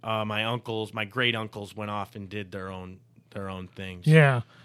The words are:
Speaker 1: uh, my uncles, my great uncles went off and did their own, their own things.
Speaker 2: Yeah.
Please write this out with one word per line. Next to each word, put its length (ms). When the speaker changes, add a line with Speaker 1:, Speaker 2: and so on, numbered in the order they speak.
Speaker 1:
uh, 220
my 180
uncles, 480
my 140
great 280
uncles 400
went 160
off 240
and 140
did 240
their 160
own, 300
their 180
own 180
things. 400
Speaker 2:
Yeah. 360